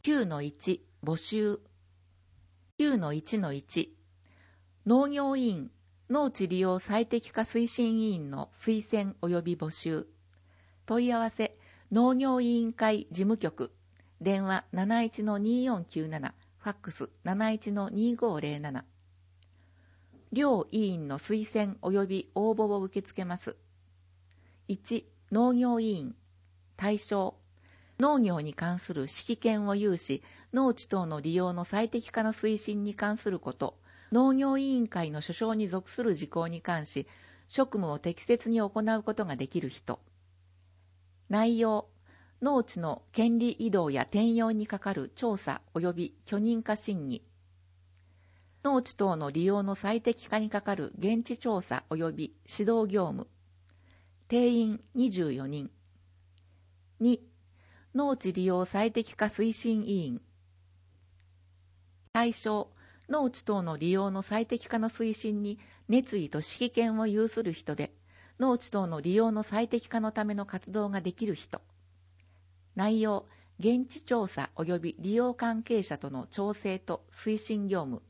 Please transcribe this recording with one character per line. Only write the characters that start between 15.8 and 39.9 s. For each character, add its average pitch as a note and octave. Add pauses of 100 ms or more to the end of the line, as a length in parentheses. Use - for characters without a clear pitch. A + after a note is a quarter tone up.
九 D#3+
七、 D3+ (260)
フ G#3
ァ G3+
ッ -
ク -
ス、 - (140)
七 G#3
一 G#3+
の G3+
二 A3+
五 G#3+
零 D3
七。 C#3 (1500)
両 B3+
委 G#3+
員 E3
の C#3
推 G#3+
薦 G#3
及 G3
び F#3+
応 A3
募 G#3+
を G3+
受 G3
け -
付 -
け F3+
ま F3
す。 - (1120)
一、 - (220)
農 A#3+
業 A#3+
委 A3
員。 D3 (600)
対 G#3
象、 G3 (640)
農 C#4+
業 F3+
に D3+
関 F3
す -
る C#3
識 -
見 G#3+
を G3+
有 G3+
し、 - (320)
農 B3+
地 -
等 F#3
の D#3
利 D#3+
用 F3+
の F3
最 A3+
適 A#3
化 A3
の A3
推 G#3+
進 G#3
に G#3
関 G#3
す G3+
る F3
こ B2+
と、 - (320)
農 C4
業 C4+
委 C4+
員 B3+
会 E3
の D3+
所 E3+
掌 A3
に G#3+
属 F3+
す A#3+
る G#3
事 D3
項 E3
に E3+
関 E3
し、 - (400)
職 C4
務 E3+
を D3
適 E3+
切 A#3
に A3+
行 G3+
う G#3+
こ G#3+
と G#3+
が C#3+
で C3+
き F3
る C3+
人。 - (1300)